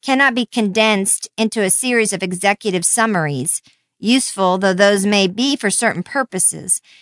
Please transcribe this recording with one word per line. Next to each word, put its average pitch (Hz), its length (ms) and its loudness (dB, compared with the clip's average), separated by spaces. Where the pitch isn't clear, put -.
cannot 269 340 2
be 247 100 0
condensed 214 920 0
into 220 260 0
a 190 60 0
series 233 420 0
of 185 100 -4
executive 185 640 -2
summaries, 160 760 0
useful 196 600 0
though 190 160 2
those 202 320 2
may 202 200 2
be 233 300 -2
for 214 140 -2
certain 190 340 -2
purposes. 185 800 -4